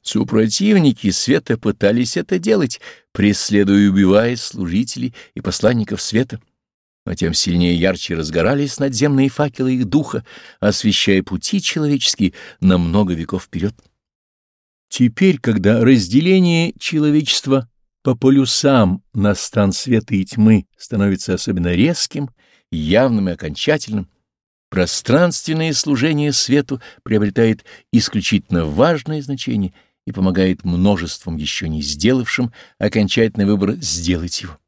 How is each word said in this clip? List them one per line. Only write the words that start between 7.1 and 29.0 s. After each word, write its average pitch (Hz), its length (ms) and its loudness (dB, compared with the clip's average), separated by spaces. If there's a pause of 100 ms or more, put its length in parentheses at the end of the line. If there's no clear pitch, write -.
тем 85 200 -4
сильнее 87 400 0
и 85 40 -2
ярче 90 360 -2
разгорались 82 640 -2
надземные 139 500 0
факелы 135 460 -2
их 123 120 -2
духа, 135 380 -2 (360)
освещая 101 600 2
пути 98 380 -4
человеческие 147 720 -2 (280)
на 92 180 4
много 90 360 0
веков 85 300 -6
вперёд. 87 300 -6 (1120)
Теперь, 139 500 2
когда 107 460 2
разделение 165 960 4
человечества 147 880 0 (340)
по 127 120 2
полюсам 131 880 2 (100)
на 104 220 0
стан 98 380 0
света 113 420 -2
и 95 100 0
тьмы 107 420 4 (100)
становится 98 580 -2
особенно 87 400 -2
резким, 143 560 -2 (400)
явным 98 580 0
и 87 40 -4
окончательным, 104 760 -4 (640)
пространственное 160 1000 -2
служение 147 600 0
свету 139 480 -2 (220)
приобретает 107 640 0 (280)
исключительно 98 720 0
важное 143 580 0